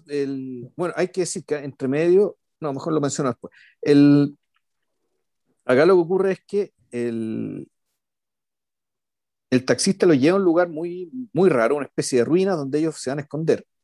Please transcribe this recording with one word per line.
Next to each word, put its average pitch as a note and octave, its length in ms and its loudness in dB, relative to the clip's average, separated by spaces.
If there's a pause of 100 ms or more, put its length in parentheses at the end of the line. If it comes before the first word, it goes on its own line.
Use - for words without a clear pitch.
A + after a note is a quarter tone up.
el, C3+ 680 -8
bueno, - 220 -6
hay F3 120 -2
que F#3 120 -6
decir F3 240 -6
que D3 120 -6
entre C#3 300 -10
medio, E3+ 520 2 (220)
no, D3+ 120 -8
mejor D#3 220 -6
lo D3+ 80 0
menciono C#3+ 260 -2
después. - 240 -8 (300)
El, C#3+ 560 6 (1300)
acá B2+ 180 4
lo F#3 120 6
que F3+ 40 4
ocurre F#3 320 0
es - 140 -6
que G3+ 260 -6 (180)
el, A2+ 800 -6 (1800)
el B2+ 160 0
taxista - 400 0
lo E3 80 6
lleva D3+ 220 2
a G3+ 40 0
un G3 40 0
lugar F3 260 2
muy, F3 400 -10 (240)
muy F3+ 160 4
raro, B2 260 0
una C#3 80 -6
especie - 360 -2
de A#2 40 2
ruina F3+ 320 0
donde C#3 220 -4
ellos D#3 200 -4
se - 120 -8
van D3 80 -6
a D3 40 -8
esconder, D3+ 440 -4 (180)